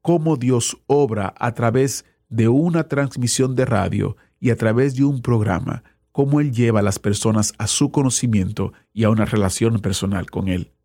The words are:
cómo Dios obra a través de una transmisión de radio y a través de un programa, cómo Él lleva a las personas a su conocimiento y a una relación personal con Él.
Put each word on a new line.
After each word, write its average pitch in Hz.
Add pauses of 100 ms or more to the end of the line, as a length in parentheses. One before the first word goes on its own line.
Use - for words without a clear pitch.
cómo 160
Dios 123
obra 110
a 117
través 123 (240)
de 113
una 160
transmisión 131
de 127
radio 101 (240)
y 120
a 113
través 117
de 135
un 139
programa, 104 (280)
cómo 143
Él 147
lleva 113
a -
las 101
personas 107
a 107
su -
conocimiento 107 (200)
y 110
a 104
una 110
relación 110
personal 98
con 95
Él. 87 (120)